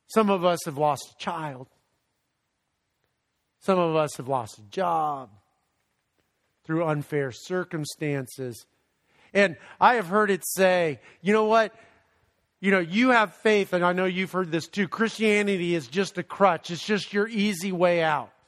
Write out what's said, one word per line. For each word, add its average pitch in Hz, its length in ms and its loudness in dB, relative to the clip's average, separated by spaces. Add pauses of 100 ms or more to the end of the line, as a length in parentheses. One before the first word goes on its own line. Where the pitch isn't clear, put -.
Some 220 220 2
of 190 140 0
us 175 220 2
have 147 120 -8
lost 147 360 -2
a - 40 -20
child. 151 500 -10 (1900)
Some 190 200 0
of 165 160 0
us 151 220 0
have 123 100 -12
lost 127 300 -4
a 107 60 -20
job 151 680 -4 (1400)
through 160 200 -2
unfair 147 460 -2
circumstances. 143 1300 -8 (680)
And 190 220 2 (240)
I 233 160 6
have 208 120 -2
heard 202 240 0
it 180 140 -2
say, 180 540 2 (220)
"You 180 100 0
know 220 140 4
what? 220 280 2 (880)
You 190 100 2
know, 190 80 4
you 190 300 2
have 220 260 4
faith," 208 360 2
and 175 140 2
I 180 80 4
know 185 120 0
you've 185 260 -2
heard 180 200 -4
this 160 160 -4
too, 196 200 -2
"Christianity 202 880 0
is 147 120 -6
just 170 300 -4
a 175 60 -6
crutch. 180 480 0
It's 170 120 -8
just 202 300 -4
your 202 140 0
easy 202 440 -2
way 175 320 2
out." 147 300 -2 (140)